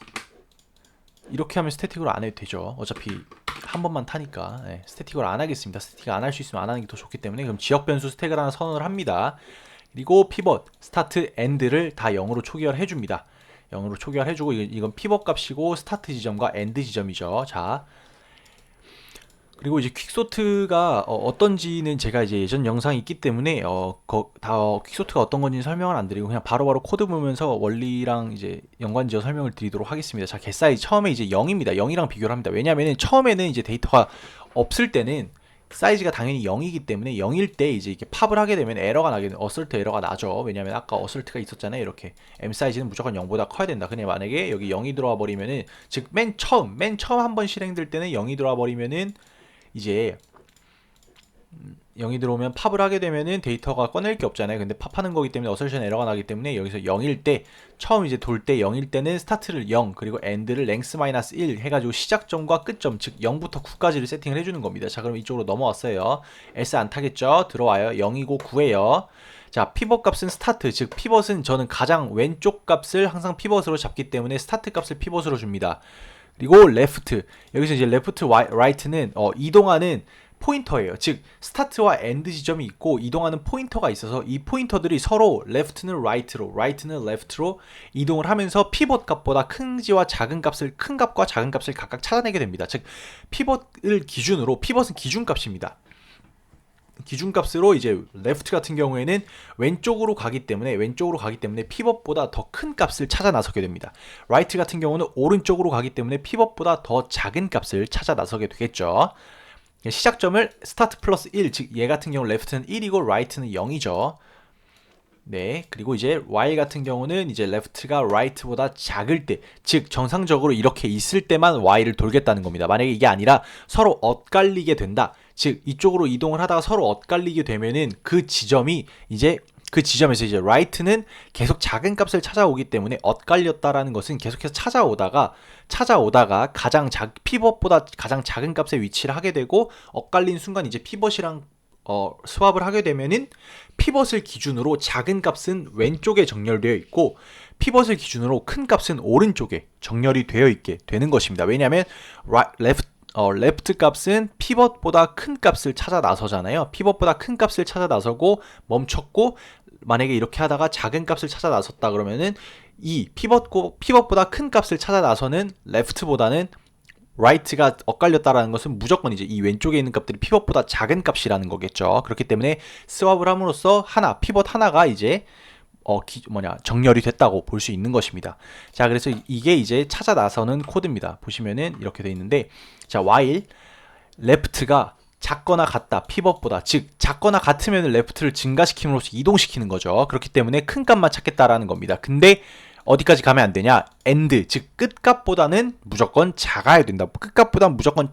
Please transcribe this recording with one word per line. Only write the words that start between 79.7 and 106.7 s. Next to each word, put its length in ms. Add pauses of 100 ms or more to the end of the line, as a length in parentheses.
포인터예요. 580
즉 240 (180)
스타트와 640
엔드 280
지점이 360
있고 340
이동하는 460
포인터가 440
있어서 340
이 160
포인터들이 600
서로 460
레프트는 560
라이트로, 560
라이트는 480
레프트로 560 (320)
이동을 360
하면서 400
피벗 360
값보다 420
큰지와 580
작은 360
값을, 340
큰 220
값과 280
작은 260
값을 220
각각 280
찾아내게 380
됩니다. 260
즉 180 (460)
피벗을 760
기준으로, 540
피벗은 360
기준값입니다. 800 (1300)
기준값으로 680
이제 260 (140)
레프트 380
같은 240
경우에는 500 (320)
왼쪽으로 580
가기 300
때문에, 280
왼쪽으로 440
가기 200
때문에 260
피벗보다 680
더 200
큰 240
값을 320
찾아 240
나서게 300
됩니다. 320 (340)
라이트 320
같은 200
경우는 360
오른쪽으로 560
가기 200
때문에 260
피벗보다 640